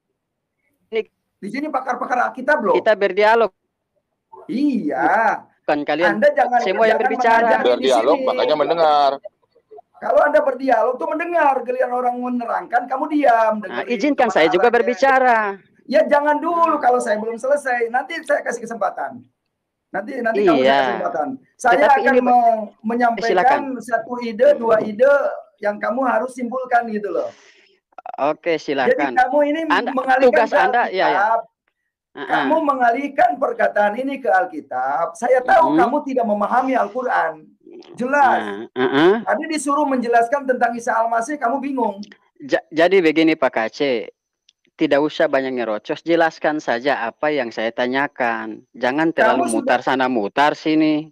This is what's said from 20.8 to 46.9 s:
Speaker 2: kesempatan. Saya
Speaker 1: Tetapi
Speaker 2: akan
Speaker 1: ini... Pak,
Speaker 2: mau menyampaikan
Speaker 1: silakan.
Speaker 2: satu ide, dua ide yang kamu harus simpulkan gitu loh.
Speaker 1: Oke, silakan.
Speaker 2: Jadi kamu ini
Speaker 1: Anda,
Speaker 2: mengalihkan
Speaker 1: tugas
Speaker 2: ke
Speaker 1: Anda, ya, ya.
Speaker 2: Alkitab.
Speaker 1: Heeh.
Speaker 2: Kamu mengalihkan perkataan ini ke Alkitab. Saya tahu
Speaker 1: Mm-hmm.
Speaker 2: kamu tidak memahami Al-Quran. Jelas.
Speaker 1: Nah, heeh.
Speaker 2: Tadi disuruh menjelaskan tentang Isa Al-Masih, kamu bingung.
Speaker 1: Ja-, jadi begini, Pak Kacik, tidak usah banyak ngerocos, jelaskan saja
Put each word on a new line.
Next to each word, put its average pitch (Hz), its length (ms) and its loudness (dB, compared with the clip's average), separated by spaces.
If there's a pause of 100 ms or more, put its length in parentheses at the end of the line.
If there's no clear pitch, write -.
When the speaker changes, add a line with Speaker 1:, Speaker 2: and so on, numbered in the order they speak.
Speaker 2:
kesempatan. 143 360 -4 (280)
Saya 240 240 0
Speaker 1:
Tetapi - 80 4 (100)
Speaker 2:
akan - 80 -2
Speaker 1:
ini... 254 140 4
Pak, 247 80 0
Speaker 2:
mau 240 200 6 (360)
menyampaikan 233 460 0
Speaker 1:
silakan. 254 320 2 (180)
Speaker 2:
satu 226 400 -4
ide, 233 340 2
dua 226 260 2
ide 214 280 0 (500)
yang 208 180 -4
kamu 226 280 -4
harus 240 260 -2
simpulkan 240 580 -4
gitu 208 220 -6
loh. 139 220 -4 (920)
Speaker 1:
Oke, 156 340 -2
silakan. 139 360 -2
Speaker 2:
Jadi 135 260 -2
kamu 254 260 2
ini 294 220 -2
Speaker 1:
Anda, 202 240 0
Speaker 2:
mengalihkan 262 400 2
Speaker 1:
tugas 220 180 2
Speaker 2:
ke 226 100 0
Speaker 1:
Anda, 240 300 2
ya, - 40 -8
ya. 185 180 0
Speaker 2:
Alkitab. - 300 0 (680)
Speaker 1:
Heeh. - 160 -12
Speaker 2:
Kamu 277 340 0
mengalihkan 277 800 2
perkataan 208 580 0
ini 269 220 -6
ke - 100 -6
Alkitab. 151 880 -2
Saya 247 260 2
tahu 196 320 4
Speaker 1:
Mm-hmm. - 80 4
Speaker 2:
kamu 247 240 2
tidak 233 220 -2
memahami 208 480 0
Al-Quran. 202 580 -2 (640)
Jelas. 254 460 2
Speaker 1:
Nah, 107 320 -10
heeh. 139 380 4 (100)
Speaker 2:
Tadi 208 240 -4
disuruh 294 400 -2
menjelaskan 240 580 0
tentang 240 300 -2
Isa 233 180 -6
Al-Masih, 233 460 -2
kamu 254 200 -2
bingung. 240 380 -4 (420)
Speaker 1:
Ja-, - 300 -4
jadi 180 320 2
begini, 160 320 2
Pak 135 180 0
Kacik, 117 600 -2 (640)
tidak 143 240 2
usah 156 240 0
banyak 135 320 -2
ngerocos, 110 420 -6
jelaskan 160 600 0
saja 120 400 -2